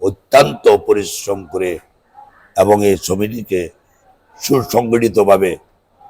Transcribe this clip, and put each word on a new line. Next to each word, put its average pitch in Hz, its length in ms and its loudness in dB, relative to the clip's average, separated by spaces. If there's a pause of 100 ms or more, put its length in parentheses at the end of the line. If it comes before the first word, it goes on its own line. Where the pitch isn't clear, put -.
অত্যন্ত 117 760 2
পরিশ্রম 101 680 -6
করে 90 340 -6 (800)
এবং 104 280 2
এই 98 120 2
সমিতিকে 98 720 -6 (720)
সুসংগঠিতভাবে 107 1160 2 (520)